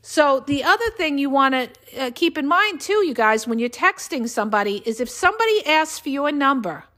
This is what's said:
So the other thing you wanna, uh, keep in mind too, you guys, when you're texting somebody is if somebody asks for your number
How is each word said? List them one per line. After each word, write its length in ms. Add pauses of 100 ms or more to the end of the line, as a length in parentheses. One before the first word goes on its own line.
So 400
the 240
other 260
thing 260
you 140
wanna, 380 (300)
uh, 160
keep 220
in 100
mind 360
too, 240
you 80
guys, 320
when 120
you're 120
texting 580
somebody 580
is 140
if 80
somebody 580
asks 320
for 120
your 200
number 540 (140)